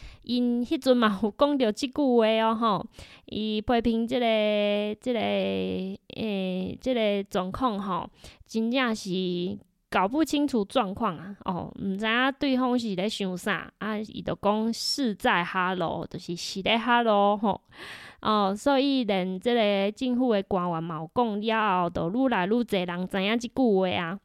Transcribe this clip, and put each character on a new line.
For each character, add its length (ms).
因 420
迄 160
阵 140
嘛 260
有 160
讲 200
到 160
即 160
句 280
话 80
哦， 80
吼。 320
伊 340
批 220
评 260
即 100
个， 840
即 100
个、 80
诶， 1600
即 140
个 320
状 260
况 260
吼， 320
真 260
正 240
是 640
搞 180
不 160
清 240
楚 160
状 320
况 220
啊， 260
哦， 320
毋 220
知 80
影 340
对 160
方 240
是 160
咧 140
想 280
啥， 320
啊， 180
伊 240
就 200
讲 300
是 420
在 300
哈 320
喽， 340
就 80
是 160
是 280
咧 160
哈 260
喽 320
吼， 240
哦， 340
所 240
以 240
连 340
即 160
个 380
政 240
府 160
的 120
官 260
员 120
嘛 140
有 180
讲 280
了 420
后， 60
就 200
愈 200
来 180
愈 40
侪 240
人 180
知 160
影 160
即 120
句 320
话 80
啊 360